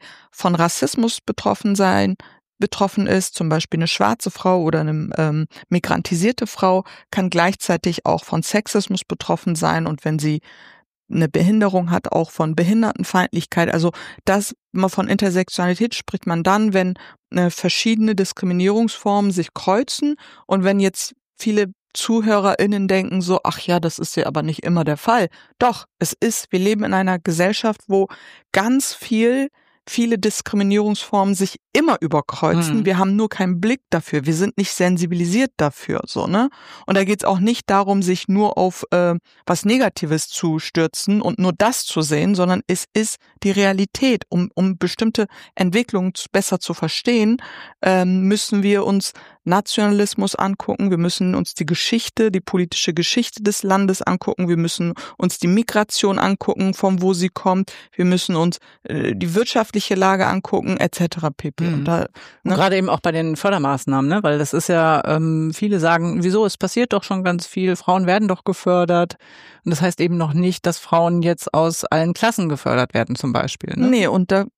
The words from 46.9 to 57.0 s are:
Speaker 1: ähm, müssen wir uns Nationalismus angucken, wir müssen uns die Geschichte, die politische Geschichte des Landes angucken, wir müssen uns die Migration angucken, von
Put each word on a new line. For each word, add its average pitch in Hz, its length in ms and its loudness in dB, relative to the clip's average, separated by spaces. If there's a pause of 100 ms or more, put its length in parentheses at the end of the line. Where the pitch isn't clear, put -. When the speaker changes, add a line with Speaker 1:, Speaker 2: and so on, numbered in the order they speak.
Speaker 1:
ähm, 185 420 2
müssen 202 400 0
wir 202 220 2
uns 196 280 0 (320)
Nationalismus 202 880 0
angucken, 196 560 -2
wir 175 80 2
müssen 180 360 0
uns - 200 -4
die 170 100 -4
Geschichte, 220 640 0
die 185 100 -2
politische 180 520 -2
Geschichte 190 500 -2
des 208 200 0
Landes 190 400 0
angucken, 180 460 -2
wir 170 100 2
müssen 170 340 -2 (240)
uns - 220 -2
die 180 80 -2
Migration 208 720 0
angucken, 190 560 0
von 190 260 0